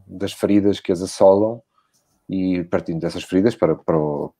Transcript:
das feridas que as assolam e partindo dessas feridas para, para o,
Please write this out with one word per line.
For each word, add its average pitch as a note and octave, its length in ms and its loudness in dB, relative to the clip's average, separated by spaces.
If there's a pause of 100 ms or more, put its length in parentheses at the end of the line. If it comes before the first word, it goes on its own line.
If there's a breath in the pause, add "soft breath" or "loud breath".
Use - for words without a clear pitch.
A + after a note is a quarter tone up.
das F#2+ 260 -8
feridas G2+ 460 2
que - 120 -6
as F2 100 -2
assolam G2+ 600 2 (680)
e F#2 360 -2
partindo E2+ 360 -4
dessas E2+ 220 -6
feridas F#2+ 320 0
para, D#3+ 200 0
para - 220 -2
o, D3+ 420 -4